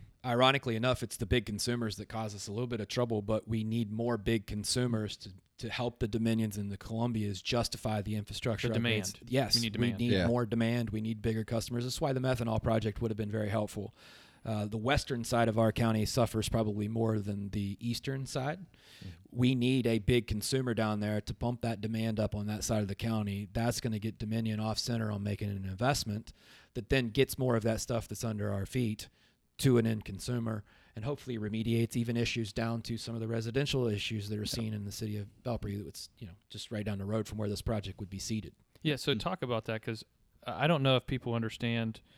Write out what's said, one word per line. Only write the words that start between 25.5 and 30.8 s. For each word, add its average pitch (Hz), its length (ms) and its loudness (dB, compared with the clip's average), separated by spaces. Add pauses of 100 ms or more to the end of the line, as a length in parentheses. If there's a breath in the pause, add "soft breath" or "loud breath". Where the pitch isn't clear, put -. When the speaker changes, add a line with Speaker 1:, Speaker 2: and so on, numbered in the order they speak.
Speaker 1:
investment 110 680 -2 (400 loud breath)
that 113 160 -4
then 131 180 4
gets 131 300 2
more 127 180 4
of 107 60 2
that 113 180 2
stuff 117 260 -2
that's - 160 -8
under 104 300 -2
our 98 140 -2
feet 117 420 -2 (500 soft breath)
to 127 200 8
an 113 80 6
end 107 180 0
consumer 110 580 -4 (320 soft breath)